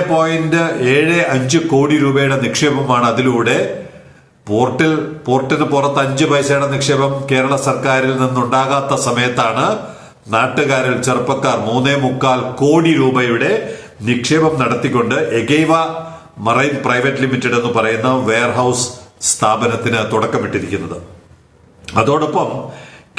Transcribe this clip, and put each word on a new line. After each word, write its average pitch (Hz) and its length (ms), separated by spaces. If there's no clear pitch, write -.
പോയിന്റ് 160 540
ഏഴ് 151 420
അഞ്ച് 131 320
കോടി 147 400
രൂപയുടെ 135 440
നിക്ഷേപമാണ് 123 640
അതിലൂടെ. 127 520
പോർട്ടിൽ, 127 480
പോർട്ടിന് 131 400
പുറത്ത് 139 340
അഞ്ച് 135 260
പൈസയുടെ 139 420
നിക്ഷേപം 135 640
കേരള 131 240
സർക്കാരിൽ 131 600
നിന്നുണ്ടാകാത്ത 131 840
സമയത്താണ് 123 640
നാട്ടുകാരിൽ 127 760
ചെറുപ്പക്കാർ 127 560
മൂന്നേ 123 380
മുക്കാൽ 131 440
കോടി 160 420
രൂപയുടെ 131 840
നിക്ഷേപം 135 580
നടത്തിക്കൊണ്ട് 123 560
എഗൈവ 131 560
മറൈൻ 123 360
പ്രൈവറ്റ് 127 360
ലിമിറ്റഡ് 123 340
എന്ന് 120 180
പറയുന്ന 110 420
വെയർഹൗസ് 120 760
സ്ഥാപനത്തിന് 113 880
തുടക്കമിട്ടിരിക്കുന്നത്. 95 840
അതോടൊപ്പം 143 540